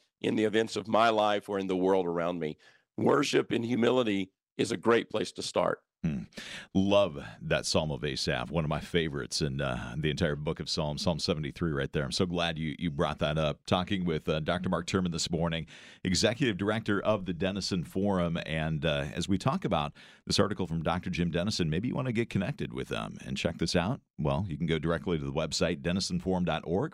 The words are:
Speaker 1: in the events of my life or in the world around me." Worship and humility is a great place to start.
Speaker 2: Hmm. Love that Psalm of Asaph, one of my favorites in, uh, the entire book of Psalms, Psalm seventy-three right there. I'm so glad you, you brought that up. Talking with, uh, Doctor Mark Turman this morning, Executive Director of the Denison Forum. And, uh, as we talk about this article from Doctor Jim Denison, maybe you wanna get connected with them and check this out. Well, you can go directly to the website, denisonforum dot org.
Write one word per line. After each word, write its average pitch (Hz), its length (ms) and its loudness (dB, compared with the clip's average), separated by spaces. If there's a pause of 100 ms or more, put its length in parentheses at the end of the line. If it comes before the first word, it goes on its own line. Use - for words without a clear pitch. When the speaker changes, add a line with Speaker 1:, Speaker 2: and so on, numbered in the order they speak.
(200)
Speaker 1:
in - 140 0
the 107 100 4
events 107 300 2
of 101 140 -4
my 113 220 6
life 104 380 2
or 101 100 -2
in 95 100 -2
the 95 80 2
world 92 300 4
around 85 340 -2
me." 78 160 -4 (400)
Worship 139 560 2
and 117 120 0
humility 117 640 2 (280)
is 113 120 0
a 117 60 -4
great 110 340 2
place 104 220 -2
to - 100 -10
start. - 380 0 (220)
Speaker 2:
Hmm. 71 220 -2 (500)
Love 98 440 4 (220)
that 78 240 0
Psalm 80 260 2
of 65 140 -4
Asaph, 67 460 -2
one 82 120 0
of 76 60 -2
my 76 120 0
favorites 71 600 -2
in, 71 220 -2
uh, 60 340 -4
the 76 140 0
entire 73 260 0
book 78 240 -4
of 78 80 -8
Psalms, 76 320 -2
Psalm 82 180 0
seventy-three 76 540 -2
right 69 180 -2
there. 73 140 -2
I'm 65 80 -6
so 98 140 2
glad 85 320 -2
you, 78 200 -4
you 85 120 -2
brought 73 300 -2
that 78 180 0
up. 76 260 0
Talking 92 400 0
with, 80 240 -2
uh, 78 120 2
Doctor 90 280 -2
Mark 85 180 -2
Turman 90 260 0
this 80 180 -4
morning, 82 360 -2 (380)
Executive 104 540 2
Director 104 420 0
of 104 240 0
the 92 80 -4
Denison 92 520 -2
Forum. 92 600 0
And, 78 400 -2
uh, 73 300 0
as - 160 -2
we 95 80 2
talk 160 260 0
about 78 300 0 (320)
this - 120 0
article 98 280 2
from 80 160 -2
Doctor 87 260 0
Jim 85 220 0
Denison, 87 400 0
maybe 95 180 0
you - 60 -2
wanna 127 180 -2
get 110 160 0
connected 87 460 -2
with 65 140 -6
them 55 360 -6
and 67 140 -6
check - 180 -2
this - 180 0
out. 92 280 0 (160)
Well, 73 280 2
you 76 120 -4
can 82 80 -2
go 80 120 2
directly 82 380 0
to 71 80 -2
the 69 80 -4
website, 80 480 0
denisonforum 90 640 0
dot 80 220 -2
org. 104 280 0